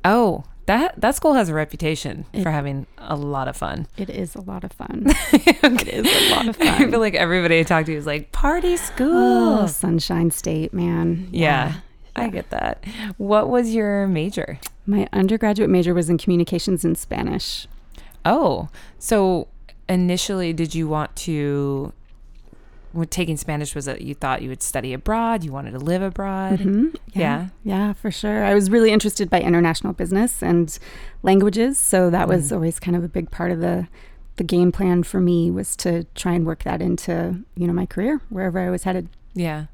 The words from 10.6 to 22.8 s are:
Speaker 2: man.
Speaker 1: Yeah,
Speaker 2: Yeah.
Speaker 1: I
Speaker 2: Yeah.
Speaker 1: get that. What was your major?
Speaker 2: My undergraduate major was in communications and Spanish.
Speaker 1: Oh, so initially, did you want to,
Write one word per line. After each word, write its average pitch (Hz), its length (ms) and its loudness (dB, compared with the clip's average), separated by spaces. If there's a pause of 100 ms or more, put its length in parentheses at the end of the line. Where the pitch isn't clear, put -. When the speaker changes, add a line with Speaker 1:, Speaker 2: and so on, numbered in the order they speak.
Speaker 2:
man. 170 600 -2
Speaker 1:
Yeah, 170 80 -2 (340)
Speaker 2:
Yeah. - 0 - (420)
Speaker 1:
I 240 100 -4
Speaker 2:
Yeah. 220 40 -4
Speaker 1:
get - 200 -8
that. - 340 -6 (320)
What 208 320 2
was 240 260 0
your 202 320 0
major? 175 520 -4 (280)
Speaker 2:
My 202 260 2
undergraduate 208 580 2
major 180 240 4
was 170 140 2
in 170 100 2
communications 175 680 0
and 165 120 0
Spanish. - 680 -6 (580)
Speaker 1:
Oh, 170 440 0 (300)
so 190 500 2 (400)
initially, 180 640 0
did 156 220 -4
you 160 140 -2
want 151 280 -4
to, 143 760 -4 (1000)